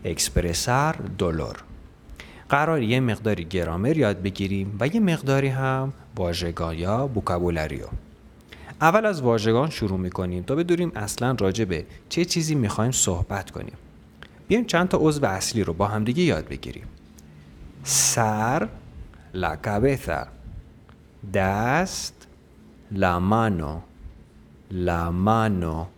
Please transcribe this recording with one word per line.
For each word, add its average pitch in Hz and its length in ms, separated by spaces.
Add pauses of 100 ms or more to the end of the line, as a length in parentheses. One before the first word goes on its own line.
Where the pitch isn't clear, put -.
اکسپرسار 95 920 (220)
دولور. 82 380 (920)
قراره 147 380
یه 123 140
مقداری 104 440
گرامر 90 520
یاد 104 260
بگیریم 98 580
و 117 60
یه 202 140
مقداری 139 480
هم 131 440 (240)
واژگان 85 600
یا 110 380
وکابولاریو. 85 680 (920)
اول 190 260
از 175 160
واژگان 117 480
شروع 95 280
می‌کنیم 90 440
تا 127 120
بدونیم 170 400
اصلاً 120 460
راجع 101 240
به 87 200 (240)
چه 170 160
چیزی 160 300
می‌خوایم 113 360
صحبت 95 600
کنیم. - 240 (760)
بیایم 226 160
چند 175 240
تا 131 120
عضو 147 260
اصلی 95 380
رو 90 80
با 90 140
هم 107 180
دیگه 127 180
یاد 98 260
بگیریم. - 360 (1000)
سر، 113 840 (680)
la 85 320
cabeza. 110 600 (1080)
دست، 110 920 (680)
la 90 260 (120)
mano، 95 420 (960)
la 85 400 (160)
mano. 92 600 (100)